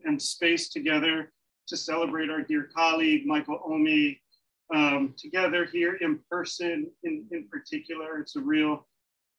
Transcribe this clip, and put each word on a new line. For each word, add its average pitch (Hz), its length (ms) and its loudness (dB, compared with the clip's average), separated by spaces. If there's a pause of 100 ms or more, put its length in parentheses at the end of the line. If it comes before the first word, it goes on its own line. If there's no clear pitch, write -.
and 147 160 2
space - 480 0
together 156 640 0 (340)
to - 80 -8
celebrate 160 540 -2
our 156 140 -4
dear 151 320 -2
colleague, 160 500 4
Michael 151 400 -2
Omi, 151 560 2 (520)
um, 285 440 2
together 175 480 0
here 175 340 0
in 160 200 0 (100)
person 170 640 -4 (120)
in, 156 280 -6
in 165 160 -8
particular. - 720 -8
It's - 160 -8
a 143 60 -4
real, 151 460 2 (520)